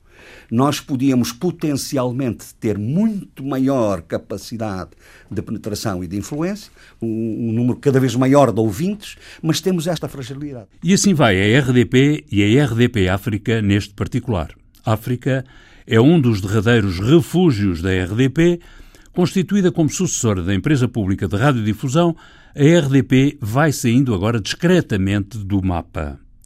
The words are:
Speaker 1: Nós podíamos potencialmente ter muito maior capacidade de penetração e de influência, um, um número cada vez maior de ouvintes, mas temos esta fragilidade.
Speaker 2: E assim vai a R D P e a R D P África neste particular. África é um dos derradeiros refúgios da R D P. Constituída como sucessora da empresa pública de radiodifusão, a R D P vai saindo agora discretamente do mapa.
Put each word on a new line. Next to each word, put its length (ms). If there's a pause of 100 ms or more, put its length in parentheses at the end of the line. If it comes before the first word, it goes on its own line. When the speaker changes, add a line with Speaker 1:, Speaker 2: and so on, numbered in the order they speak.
(500)
Speaker 1:
Nós 300
podíamos 520
potencialmente 1200
ter 200
muito 680
maior 600
capacidade 880 (400)
de 100
penetração 640
e 20
de 120
influência, 520 (300)
um, 480
um 40
número 260
cada 200
vez 160
maior 380
de 80
ouvintes, 560 (240)
mas 220
temos 240
esta 220
fragilidade. 580 (180)
Speaker 2:
E 80
assim 220
vai 260
a 180
R 140
D 140
P 440
e 120
a 220
R 100
D 160
P 180
África 540
neste 320
particular. 560 (340)
África 580 (440)
é 120
um 220
dos 220
derradeiros 560
refúgios 840
da 100
R 240
D 140
P. 320 (500)
Constituída 600
como 160
sucessora 540
da 120
empresa 320
pública 400
de 100
radiodifusão, 800 (400)
a 80
R 280
D 120
P 380
vai 320
saindo 420
agora 240
discretamente 1000
do 260
mapa. 560 (260)